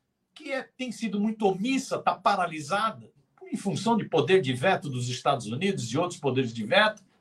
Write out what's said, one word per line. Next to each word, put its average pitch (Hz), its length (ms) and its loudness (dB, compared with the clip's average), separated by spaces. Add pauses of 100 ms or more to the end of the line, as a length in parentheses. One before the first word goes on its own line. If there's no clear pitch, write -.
(340)
que 302 180 -10
é, 262 100 -4 (140)
tem 254 160 -6
sido 208 260 -4
muito 220 280 0
omissa, 190 520 0
tá 175 160 0
paralisada, 185 960 -2 (400)
em 285 60 -4
função 202 400 0
de 175 80 0
poder 170 360 4
de 131 120 0
veto 170 380 0
dos 123 180 -4
Estados 123 380 -2
Unidos 135 460 -2
e 139 60 0
outros 175 220 -2
poderes 127 320 0
de 113 120 -6
veto, 208 380 2 (180)